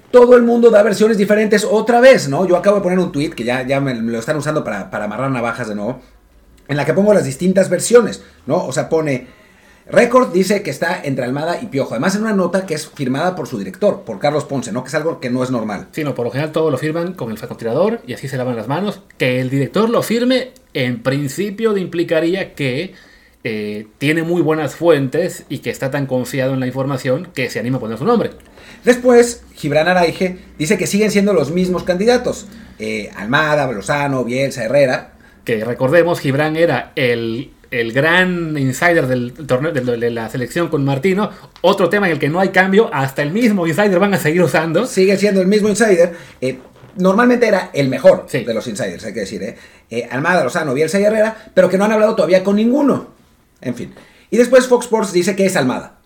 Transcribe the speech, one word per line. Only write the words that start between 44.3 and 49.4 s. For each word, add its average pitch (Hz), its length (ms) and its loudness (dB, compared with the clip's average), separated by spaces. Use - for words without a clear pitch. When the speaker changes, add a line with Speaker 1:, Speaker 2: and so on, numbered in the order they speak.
Speaker 2:
usando. 165 440 0
Speaker 1:
Sigue 190 300 2
siendo 190 240 2
el 185 60 2
mismo 208 220 2
insider. 190 460 2
Eh, - 180 -6
normalmente 226 500 2
era 190 280 0
el 139 140 0
mejor 165 400 4
Speaker 2:
Sí. 123 160 -4
Speaker 1:
de 113 100 -4
los 107 120 -6
insiders, 101 380 -8
hay 110 100 -10
que 107 60 -6
decir, 95 220 -8